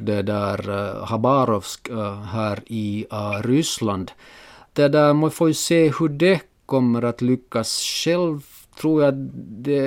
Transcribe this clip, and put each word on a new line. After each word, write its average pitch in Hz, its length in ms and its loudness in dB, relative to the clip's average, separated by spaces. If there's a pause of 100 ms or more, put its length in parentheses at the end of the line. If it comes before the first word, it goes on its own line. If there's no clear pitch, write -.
det 104 200 0
där, 101 480 -2
eh, 101 360 -6
Habarovsk, 117 840 0
eh, 104 320 -6
här 107 440 -4
i, 107 460 -4
eh, 104 300 -4
Ryssland. 113 720 0 (600)
Det 143 140 4
där, 147 260 4
man 151 180 2
får 165 160 0
ju 156 60 2
se 160 460 4
hur 165 100 2
det 165 320 2 (240)
kommer 123 360 2
att 117 200 -2
lyckas. 123 600 -2
Själv 165 600 -2 (400)
tror 156 220 4
jag, 139 100 4 (220)
det, 120 360 -8 (160)